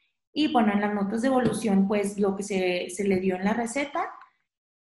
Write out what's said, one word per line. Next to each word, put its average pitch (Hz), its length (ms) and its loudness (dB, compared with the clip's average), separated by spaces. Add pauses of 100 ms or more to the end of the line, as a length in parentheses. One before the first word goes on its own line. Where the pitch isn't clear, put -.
(340)
Y 302 180 0
bueno, 214 220 4
en 202 80 2
las 208 120 0
notas 208 280 -2
de 269 80 2
evolución, 214 580 2
pues 202 320 -2
lo 196 160 2
que 196 80 -8
se, 180 460 -2
se - 160 -6
le 190 160 2
dio 185 160 0
en 190 80 -6
la 214 80 2
receta 277 560 -4 (800)